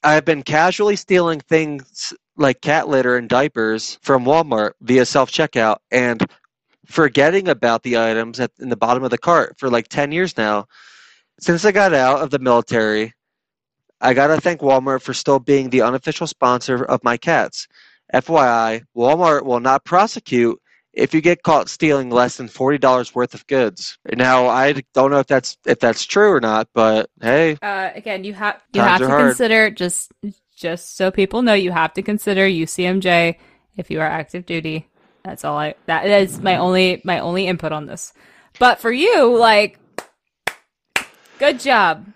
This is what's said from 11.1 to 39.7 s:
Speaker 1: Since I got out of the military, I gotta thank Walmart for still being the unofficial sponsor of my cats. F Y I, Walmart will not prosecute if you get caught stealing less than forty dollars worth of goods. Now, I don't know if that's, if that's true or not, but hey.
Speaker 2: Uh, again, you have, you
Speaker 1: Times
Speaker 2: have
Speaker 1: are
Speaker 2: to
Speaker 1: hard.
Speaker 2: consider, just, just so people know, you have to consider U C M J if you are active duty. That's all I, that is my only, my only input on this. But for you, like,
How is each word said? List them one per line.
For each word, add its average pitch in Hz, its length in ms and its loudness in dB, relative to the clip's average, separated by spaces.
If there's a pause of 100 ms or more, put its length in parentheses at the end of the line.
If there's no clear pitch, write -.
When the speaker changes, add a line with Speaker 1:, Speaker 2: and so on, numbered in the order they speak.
Speaker 1:
Since 170 260 -2
I 214 80 4
got 190 200 2
out 135 280 2
of 151 80 -6
the 139 100 -2
military, 113 760 0 (880)
I 127 140 2
gotta 147 260 2
thank 170 220 -4
Walmart 135 400 0
for 131 120 -10
still 139 260 0
being 135 320 0
the 127 100 2
unofficial 131 460 -4
sponsor 123 580 -2
of 131 180 -2
my 120 140 0
cats. 127 500 -2 (460)
F - 160 -2
Y 156 180 4
I, 113 360 0 (120)
Walmart 147 480 2
will 123 160 -2
not 131 240 0
prosecute 127 800 0 (320)
if - 200 -2
you 160 80 2
get 170 220 0
caught 151 260 2
stealing 139 400 -2
less 120 280 0
than 123 100 -14
forty 135 300 -2
dollars 127 360 0
worth 123 200 -4
of - 140 -20
goods. 123 500 -4 (160)
Now, 127 340 2
I 135 340 0 (120)
don't 135 180 2
know 143 80 2
if 135 80 -2
that's, 131 380 -2
if - 140 0
that's 117 260 0
true 208 260 2
or 156 80 2
not, 110 340 -2
but 110 360 2 (120)
hey. 151 400 2
Speaker 2:
Uh, 196 320 -6
again, 202 300 -10
you 202 100 -12
have, 202 280 -8 (120)
you - 80 2
Speaker 1:
Times 240 100 4
Speaker 2:
have - 100 4
Speaker 1:
are 262 40 0
Speaker 2:
to 262 60 0
Speaker 1:
hard. 294 200 4
Speaker 2:
consider, 220 400 2
just, 180 400 -8 (440)
just - 400 -10
so 190 160 0
people 196 320 0
know, 226 100 4
you 190 180 0
have 160 240 -2
to 196 60 -6
consider 202 460 0
U 165 180 -2
C 180 200 -6
M 185 160 0
J 170 360 2 (380)
if - 160 -12
you 156 80 -6
are 156 80 -2
active 160 380 -8
duty. 160 420 -8 (360)
That's - 200 -16
all 147 140 -4
I, 151 180 -6 (120)
that 160 200 -2
is 202 320 2
my 185 180 0
only, 185 460 2
my 170 160 -4
only 180 280 -4
input 160 260 -4
on 151 120 -8
this. - 280 -16 (460)
But 247 200 4
for 240 120 -4
you, 269 460 4
like, 220 400 4 (1600)